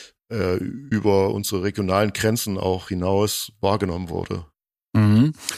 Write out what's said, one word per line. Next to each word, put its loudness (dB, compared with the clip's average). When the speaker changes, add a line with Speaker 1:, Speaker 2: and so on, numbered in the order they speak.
Speaker 1:
äh, -2
über 0
unsere -4
regionalen 0
Grenzen -2
auch -2
hinaus 0
wahrgenommen -2
wurde. -6
Speaker 2:
Mhm. 6